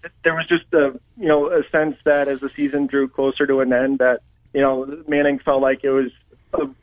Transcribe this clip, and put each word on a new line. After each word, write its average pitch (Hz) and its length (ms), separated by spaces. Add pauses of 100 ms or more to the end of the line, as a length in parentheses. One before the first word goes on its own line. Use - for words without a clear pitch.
(240)
there 165 100
was 160 140
just 170 240
a, 139 260 (180)
you 196 120
know, 151 240
a 160 180
sense 156 340
that 143 220
as 135 140
the 135 100
season 143 360
drew 139 200
closer 135 400
to 135 140
an 127 120
end 131 260
that, 127 240 (320)
you 139 80
know, 135 440
Manning 143 320
felt 135 220
like 135 240
it 139 60
was 135 200 (440)
a, 156 120 (160)